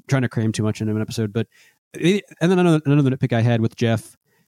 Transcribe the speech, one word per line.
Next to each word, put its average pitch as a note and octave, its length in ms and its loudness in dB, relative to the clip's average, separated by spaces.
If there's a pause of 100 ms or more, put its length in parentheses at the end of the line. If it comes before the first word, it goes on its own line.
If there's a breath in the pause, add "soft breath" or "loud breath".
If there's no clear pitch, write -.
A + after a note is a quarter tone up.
trying C3+ 140 0
to A#2+ 60 -2
cram A2 240 -2
too - 100 -4
much G#2+ 180 -4
into G#2+ 160 -4
an A2 60 -2
episode. G#2+ 300 -4
But A2 140 -4 (480 soft breath)
it, F#3 300 0 (160)
and E3+ 100 2
then F#3 80 2
another, E3+ 280 4
another C#3+ 240 4
nitpick C3 220 -2
I A#2 100 2
had A#2 180 2
with A2 160 -2
Jeff, A2+ 400 -2 (320)